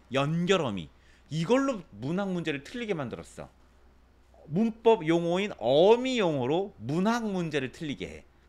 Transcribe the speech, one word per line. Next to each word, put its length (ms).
연결 480
어미. 300
이걸로 500
문학 400
문제를 320
틀리게 320
만들었어. 540
문법 600
용어인 500
어미 600
용어로 580
문학 500
문제를 460
틀리게 340
해. 180